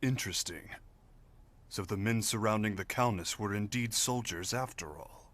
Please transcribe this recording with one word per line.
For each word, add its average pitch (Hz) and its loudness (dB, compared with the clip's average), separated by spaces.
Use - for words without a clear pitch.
Interesting. 98 -2
So - -4
the 95 -2
men 110 4
surrounding 107 2
the 95 -2
Countess 113 0
were 104 0
indeed 110 0
soldiers 113 0
after 85 -4
all. - -16